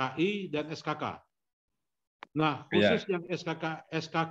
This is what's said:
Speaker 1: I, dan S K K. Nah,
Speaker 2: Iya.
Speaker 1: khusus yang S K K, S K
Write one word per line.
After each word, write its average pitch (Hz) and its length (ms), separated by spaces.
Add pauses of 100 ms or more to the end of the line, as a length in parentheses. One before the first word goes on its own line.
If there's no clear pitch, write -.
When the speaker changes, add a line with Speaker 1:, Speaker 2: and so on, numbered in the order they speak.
(180)
Speaker 1:
I, 196 300
dan 151 240
S 156 100
K - 140
K. 147 80 (1300)
Nah, 151 380
Speaker 2:
Iya. 202 240
Speaker 1:
khusus - 160
yang 170 160
S 175 160
K 165 160
K, 160 320
S 160 160
K - 100 (140)